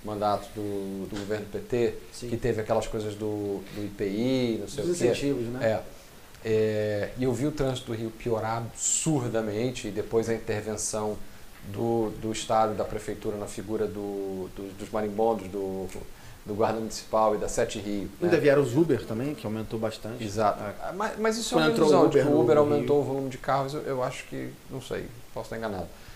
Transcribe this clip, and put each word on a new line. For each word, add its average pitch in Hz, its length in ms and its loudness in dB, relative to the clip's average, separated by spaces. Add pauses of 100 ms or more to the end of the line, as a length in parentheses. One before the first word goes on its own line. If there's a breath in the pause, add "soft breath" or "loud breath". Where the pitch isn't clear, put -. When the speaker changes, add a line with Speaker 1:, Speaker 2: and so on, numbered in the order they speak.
Speaker 1:
mandato 104 500 0
do, 98 540 -4
do 104 100 -6
governo 101 280 -4
P 98 140 -6
T, 113 340 2 (180)
Speaker 2:
Sim. - 160 -10
Speaker 1:
que 117 80 -2
teve 110 240 0
aquelas 110 280 2
coisas 107 280 -4
do, 104 460 -2 (120)
do 104 120 -6
I - 20 -6
P 104 180 -4
I, 117 540 0
não 101 80 -6
sei 107 160 -6
Speaker 2:
Dos 175 120 2
Speaker 1:
o - 40 -6
quê. - 60 2
Speaker 2:
incentivos, 127 400 2
né? 120 200 -2
Speaker 1:
É. 110 140 4 (680 loud breath)
É, 107 720 2
e 123 60 0
eu 131 80 2
vi 117 160 0
o 151 60 0
trânsito 131 400 -2
do 110 40 -2
Rio 113 140 -2
piorar 113 460 0
absurdamente, 117 1300 0
e 104 40 -4
depois 107 380 0
a 117 40 2
intervenção 107 840 -2 (560 loud breath)
do, 113 380 2 (120)
do 110 120 -2
Estado 110 400 2
e - 20 -4
da 104 80 0
Prefeitura 104 540 -4
na 104 80 -4
figura 104 420 -2
do, 98 680 -4
do, 98 220 -10
dos 98 140 -10
marimbondos, 107 560 0
do, 95 400 -4 (580 loud breath)
do 107 80 -6
Guarda 110 260 2
Municipal 110 560 2
e - 20 -2
da 95 100 -4
Sete 117 320 0
Rio, 101 300 -4 (120)
Speaker 2:
Ainda 170 140 4
Speaker 1:
né? 147 60 4
Speaker 2:
vieram 143 200 8
os 123 140 2
Uber 151 300 4
também, 123 280 -2
que - 120 -10
aumentou 110 340 -4
bastante. 110 440 -4
Speaker 1:
Exato. 107 380 2
Speaker 2:
É. 104 200 -6
Speaker 1:
Ah, - 120 -6
mas, 208 240 -4
mas 220 200 2
isso 240 180 -4
Speaker 2:
Quando 160 80 6
Speaker 1:
é 156 40 6
uma 156 40 6
Speaker 2:
entrou - 160 6
Speaker 1:
ilusão, 165 160 8
Speaker 2:
o - 60 8
Uber 139 140 6
Speaker 1:
tipo, 147 100 4
o - 40 6
Speaker 2:
no - 60 6
Speaker 1:
Uber 156 120 8
Speaker 2:
Rio. 147 100 8
Speaker 1:
aumentou 147 340 4
o 139 40 2
volume 135 260 -2
de 127 80 -10
carros, 135 360 0
eu, 151 100 -6
eu 127 200 -2
acho 139 220 -6
que, 131 240 -8 (200)
não 135 120 -8
sei, - 240 -6 (280)
posso 120 120 -6
estar 123 120 -8
enganado. 101 300 -4 (280 loud breath)